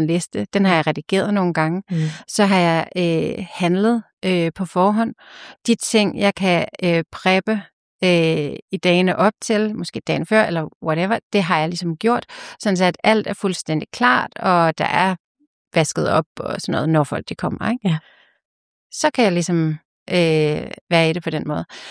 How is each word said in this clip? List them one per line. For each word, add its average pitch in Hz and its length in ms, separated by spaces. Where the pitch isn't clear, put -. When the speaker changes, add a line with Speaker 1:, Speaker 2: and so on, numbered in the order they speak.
Speaker 1:
en 160 60
liste. 175 460
Den 196 120
har 190 100
jeg 156 120
redigeret 190 480
nogle 180 200
gange. 165 360
Speaker 2:
Mm. 180 60
Speaker 1:
Så - 160
har 190 140
jeg, 165 380
øh, 170 540
handlet, 202 520
øh, 175 300
på 196 100
forhånd. 208 500
De 233 80
ting, 208 440
jeg 202 160
kan, 180 320
øh, 170 280
preppe, 196 500
øh, 160 520
i 196 120
dagene 180 320
op 208 240
til, 214 360
måske - 300
dagen 151 200
før, 220 180
eller 165 240
whatever, 175 320
det 202 100
har 170 160
jeg 156 100
ligesom 170 280
gjort, 233 300
sådan 196 160
så 180 80
at 180 200
alt 214 220
er - 60
fuldstændig 175 600
klart, 247 440
og 170 420
der - 60
er 185 320
vasket 156 340
op 160 160
og - 200
sådan - 120
noget, 151 160
når 156 160
folk, - 240
de - 60
kommer, - 360
ikke? 240 180
Speaker 2:
Ja. 160 100
Speaker 1:
Så - 220
kan 247 100
jeg 190 80
ligesom, 170 360
øh, 156 600
være 165 200
i - 20
det 165 100
på - 80
den 156 180
måde. 165 160